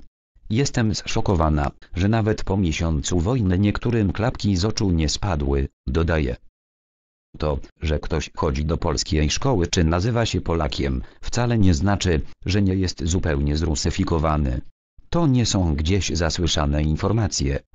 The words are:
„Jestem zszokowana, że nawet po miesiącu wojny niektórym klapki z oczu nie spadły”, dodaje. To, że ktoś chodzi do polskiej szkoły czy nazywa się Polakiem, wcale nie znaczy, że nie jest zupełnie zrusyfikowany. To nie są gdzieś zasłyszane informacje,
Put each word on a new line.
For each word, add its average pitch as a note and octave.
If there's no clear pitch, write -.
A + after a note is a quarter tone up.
„Jestem A2+
zszokowana, D#2+
że F#2
nawet G#2+
po G2
miesiącu E2
wojny F#2
niektórym G#2
klapki G#2
z E2+
oczu G#2+
nie D#2+
spadły”, C#2
dodaje. D#2+
To, D2
że D#2
ktoś -
chodzi D2
do D#2+
polskiej D#2
szkoły G#2+
czy E2+
nazywa G#2+
się F2+
Polakiem, C#2
wcale A#2
nie F#2+
znaczy, F2+
że G2+
nie F#2
jest F#2
zupełnie D2+
zrusyfikowany. D#2
To E3+
nie B2
są F2
gdzieś E2
zasłyszane D2+
informacje, D#2